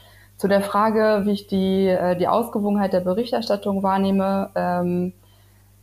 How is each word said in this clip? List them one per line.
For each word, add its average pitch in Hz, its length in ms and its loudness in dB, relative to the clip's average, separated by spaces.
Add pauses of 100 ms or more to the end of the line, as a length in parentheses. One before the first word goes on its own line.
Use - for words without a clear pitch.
(380)
zu 202 100 -2
der 196 140 4
Frage, 214 640 2
wie 208 60 0
ich 202 160 -4
die, 190 400 0
äh, 180 300 2
die 180 100 0
Ausgewogenheit 202 680 0
der 180 80 2
Berichterstattung 202 840 -2
wahrnehme, 196 720 0
ähm, 180 580 -2 (680)